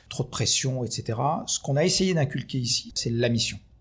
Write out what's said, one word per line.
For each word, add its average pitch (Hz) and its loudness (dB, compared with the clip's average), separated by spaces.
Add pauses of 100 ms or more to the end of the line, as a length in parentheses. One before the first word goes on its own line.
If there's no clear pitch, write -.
trop - -4
de - -8
pression, 127 0
et 110 -4
cetera. » 127 -2
Ce - -2
qu'on 139 0
a 156 4
essayé 185 2
d'inculquer 139 0
ici, 123 -2
c'est - -2
la 117 4
mission. 113 0 (220)